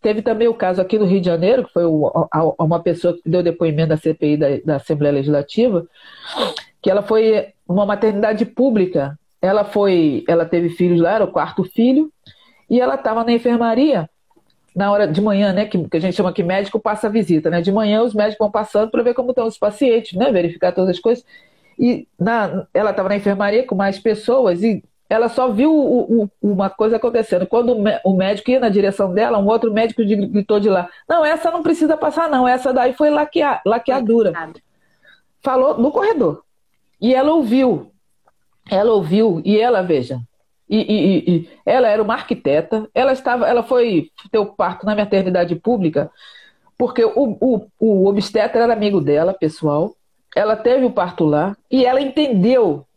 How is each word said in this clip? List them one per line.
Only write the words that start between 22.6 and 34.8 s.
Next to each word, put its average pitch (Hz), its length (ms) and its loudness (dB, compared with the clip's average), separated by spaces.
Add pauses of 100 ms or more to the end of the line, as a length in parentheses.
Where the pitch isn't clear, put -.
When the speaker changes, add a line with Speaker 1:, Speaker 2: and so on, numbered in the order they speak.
Speaker 1:
ela 208 180 0
tava 190 160 -4
na 202 80 -2
enfermaria 202 500 0
com - 80 -4
mais 196 240 -2
pessoas 214 640 0
e 220 200 0 (260)
ela 226 200 0
só 254 220 0
viu 269 240 2
o, 240 480 2
o, 208 80 -4 (120)
uma 196 280 -2
coisa 220 260 0
acontecendo. 220 500 -2
Quando 240 260 0
o 220 100 -2
mé-, 185 220 0
o 190 100 2
médico 196 360 -2
ia 262 100 4
na 233 80 0
direção 196 440 0
dela, 220 260 0
um 196 80 0
outro 226 260 0
médico 220 320 0
de, 208 120 0
gritou 202 420 0
de 208 120 2
lá: 180 180 0 (200)
"Não, 320 160 2
essa 320 260 0
não 330 120 -4
precisa 311 340 2
passar, 311 340 -2
não. 254 180 2
Essa 254 240 0
daí 254 200 0
foi 302 180 2
laquea-, 294 560 -2
laqueadura." 233 640 0
Speaker 2:
Laqueada. 165 300 -12 (840)